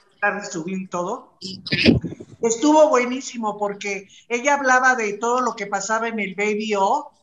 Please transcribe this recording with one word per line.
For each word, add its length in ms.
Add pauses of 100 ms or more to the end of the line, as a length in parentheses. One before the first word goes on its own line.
(200)
tratar 220
de 100
subir 260
y 100
todo, 500 (1040)
estuvo 480
buenísimo 680
porque 500 (200)
ella 280
hablaba 400
de 180
todo 280
lo 140
que 120
pasaba 400
en 120
el 160
Baby 420
O, 340 (120)